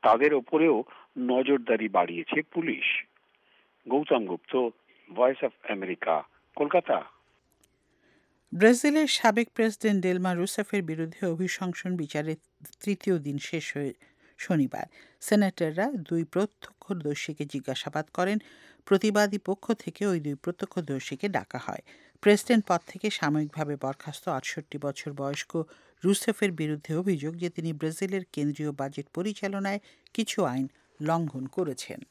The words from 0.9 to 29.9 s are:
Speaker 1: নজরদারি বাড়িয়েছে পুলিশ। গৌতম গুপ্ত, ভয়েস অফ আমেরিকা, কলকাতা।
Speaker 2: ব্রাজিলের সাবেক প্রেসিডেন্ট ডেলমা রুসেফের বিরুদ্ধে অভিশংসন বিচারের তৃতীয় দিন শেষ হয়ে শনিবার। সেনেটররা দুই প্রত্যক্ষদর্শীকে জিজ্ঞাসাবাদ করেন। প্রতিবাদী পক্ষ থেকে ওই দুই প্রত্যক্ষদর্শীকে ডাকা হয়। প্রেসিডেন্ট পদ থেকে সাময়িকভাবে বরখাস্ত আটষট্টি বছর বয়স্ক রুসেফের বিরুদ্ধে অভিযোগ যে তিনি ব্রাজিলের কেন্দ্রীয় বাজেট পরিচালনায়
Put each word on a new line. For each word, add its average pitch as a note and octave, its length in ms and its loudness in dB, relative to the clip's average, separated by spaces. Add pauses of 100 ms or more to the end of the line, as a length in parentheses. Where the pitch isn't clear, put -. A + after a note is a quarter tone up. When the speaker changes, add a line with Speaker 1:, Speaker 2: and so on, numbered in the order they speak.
Speaker 1:
নজরদারি B2 720 2
বাড়িয়েছে F2 520 0
পুলিশ। - 640 -2 (800)
গৌতম C3 380 2
গুপ্ত, A#2 440 -2 (440)
ভয়েস B2 300 2
অফ B2 80 0 (200)
আমেরিকা, F#2 520 -2 (320)
কলকাতা। D3 480 0 (1500)
Speaker 2:
ব্রাজিলের B3 540 6
সাবেক A3+ 420 2
প্রেসিডেন্ট G#3+ 520 0
ডেলমা F#3 320 0
রুসেফের G3 480 -2
বিরুদ্ধে E3 460 -4
অভিশংসন F3+ 680 -2
বিচারের D#3 400 -4 (480)
তৃতীয় F#3+ 360 0
দিন C#3+ 180 -4
শেষ - 400 -6
হয়ে C#3+ 160 -4 (500)
শনিবার। D3+ 420 0 (360)
সেনেটররা F#3+ 680 2
দুই E3+ 320 -2
প্রত্যক্ষদর্শীকে D#3+ 1200 -4
জিজ্ঞাসাবাদ C#3 680 -6
করেন। F#3+ 240 0 (480)
প্রতিবাদী G#3 520 4
পক্ষ - 360 -4
থেকে G3+ 340 -4
ওই F3+ 120 2
দুই D3 160 -4
প্রত্যক্ষদর্শীকে D3+ 960 -6
ডাকা C3 280 -4
হয়। - 240 -8 (400)
প্রেসিডেন্ট G#3 460 6
পদ F3 200 2
থেকে G#3+ 220 -6
সাময়িকভাবে D3+ 720 -2
বরখাস্ত C#3+ 480 -8
আটষট্টি D3+ 480 -6
বছর C#3+ 360 -8
বয়স্ক C#3+ 500 -4 (420)
রুসেফের G3+ 460 2
বিরুদ্ধে D#3 440 -4
অভিযোগ E3 400 0
যে E3+ 140 -4
তিনি E3 240 -4
ব্রাজিলের D#3+ 480 -4 (120)
কেন্দ্রীয় D3 380 -2
বাজেট C#3+ 420 -6
পরিচালনায় G3 680 -4 (340)